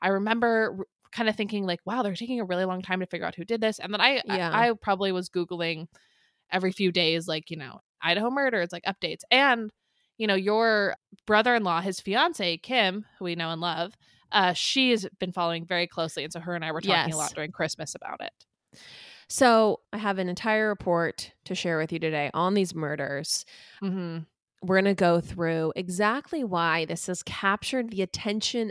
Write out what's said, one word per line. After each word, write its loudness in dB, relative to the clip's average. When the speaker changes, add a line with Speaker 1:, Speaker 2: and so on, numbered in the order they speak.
Speaker 1:
I 2
remember 2
r-, -8
kind 0
of 0
thinking, -2
like, -2
"Wow, -2
they're -2
taking -4
a -2
really 0
long -2
time -2
to -4
figure -6
out -6
who -10
did -2
this." 0
And -8
then -2
I, 4
Speaker 2:
Yeah. 0
Speaker 1:
I, 4
I 2
probably 0
was -4
Googling -4
every 2
few 2
days, 2
like, -6
you -10
know, -12
Idaho 2
murders, 0
like, -10
updates. -4
And 4
you 0
know, 4
your 2
brother-in-law, 4
his -4
fiance, 0
Kim, 0
who -8
we -2
know -4
and -6
love, -4
uh, 4
she 2
has 0
been -4
following -2
very 0
closely. -6
And -8
so -10
her -6
and -4
I -4
were -4
talking 2
a -2
Speaker 2:
Yes. -2
Speaker 1:
lot -2
during -8
Christmas -4
about -12
it. -10
Speaker 2:
So 6
I -8
have -2
an -2
entire 0
report 0
to -6
share -2
with -4
you -4
today -2
on 2
these 2
murders. -4
Speaker 1:
Mm-hmm. -4
Speaker 2:
We're 2
gonna 4
go 4
through -2
exactly -2
why 0
this -6
has -6
captured -2
the -2
attention -2